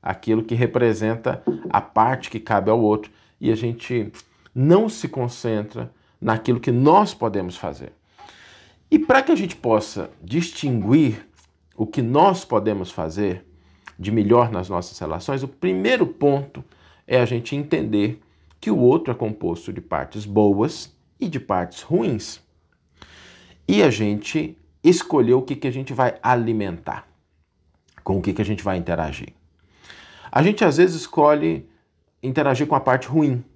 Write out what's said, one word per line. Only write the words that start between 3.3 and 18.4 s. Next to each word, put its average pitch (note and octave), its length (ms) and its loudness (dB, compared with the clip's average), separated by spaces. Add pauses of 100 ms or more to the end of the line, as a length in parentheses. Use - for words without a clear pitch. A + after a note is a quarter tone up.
e - 100 -2
a A2+ 60 2
gente A#2 560 -6 (420)
não F3 360 4
se - 180 -10
concentra A#2+ 840 -6 (260)
naquilo A#2 400 -2
que B2+ 140 -2
nós E3 400 4
podemos G2 420 -4
fazer. - 380 -12 (960)
E D4+ 80 6
para C4 220 4
que C4+ 100 0
a D#4 40 6
gente F#3 200 -4
possa G#2+ 540 -2 (120)
distinguir B2+ 1040 0 (480)
o A2 140 -4
que C#3 140 -4
nós D#3 420 2
podemos G2+ 480 -2
fazer F2+ 540 -4 (520)
de F#2+ 140 -6
melhor A2+ 400 4
nas F#2 160 -6
nossas F2+ 320 -8
relações, F2+ 420 -6
o C#3 60 -8
primeiro F#3 580 -2
ponto C#3 560 -2 (460)
é B2 140 2
a A#2 40 4
gente A#2 300 -4
entender A2+ 680 -2 (380)